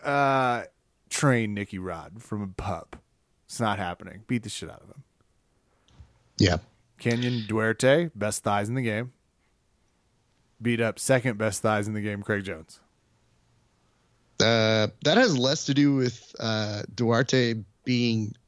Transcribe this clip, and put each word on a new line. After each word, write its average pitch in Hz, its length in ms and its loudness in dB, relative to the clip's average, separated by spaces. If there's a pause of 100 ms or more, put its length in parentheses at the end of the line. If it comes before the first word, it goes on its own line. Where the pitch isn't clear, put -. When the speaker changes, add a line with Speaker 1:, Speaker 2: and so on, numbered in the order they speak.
Speaker 1:
uh, 135 600 2 (440)
trained 117 460 2
Nicky 101 240 -8
Rod 90 420 -10
from 104 220 -8
a 98 40 -8
pup. 92 500 -8 (480)
It's - 140 -14
not 104 200 0
happening. 92 480 -10
Beat 120 160 -2
the 104 60 -12
shit - 200 -10
out - 140 -20
of - 60 -20
him. 139 140 -20 (1300)
Speaker 2:
Yeah. 87 200 4 (420)
Speaker 1:
Kenyon 120 480 -2
Duarte, 120 680 2
best 104 300 -4
thighs 104 260 0
in 120 60 -2
the 131 80 -2
game. 117 300 -4 (1500)
Beat 113 180 0
up 113 200 0
second 123 400 2
best 110 240 -2
thighs 107 240 2
in 110 80 -4
the 104 60 -4
game, 104 200 -6
Craig 101 220 -2
Jones. 85 360 -12 (1600)
Speaker 2:
Uh, 110 480 4 (160)
that 156 140 4
has 233 200 4
less 135 280 0
to 143 80 -2
do 143 220 4
with, 127 440 -4
uh, 107 440 -4 (100)
Duarte 120 600 2 (300)
being 117 500 0 (120)